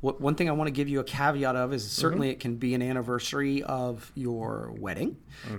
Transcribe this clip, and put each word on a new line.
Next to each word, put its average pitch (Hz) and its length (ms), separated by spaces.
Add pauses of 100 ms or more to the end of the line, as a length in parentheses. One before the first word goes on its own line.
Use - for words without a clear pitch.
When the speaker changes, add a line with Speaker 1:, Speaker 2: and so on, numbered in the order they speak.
Speaker 1:
wh-, 135 200
one 143 140
thing 170 140
I 156 40
wanna 151 180
give 143 180
you 139 120
a 127 40
caveat 139 520
of 127 160
is 110 180
certainly 143 380
Speaker 2:
Mm-hmm. 127 40
Speaker 1:
it - 80
can 120 160
be 123 180
an 123 80
anniversary 131 800
of 123 520
your 113 640
wedding, 127 380 (420)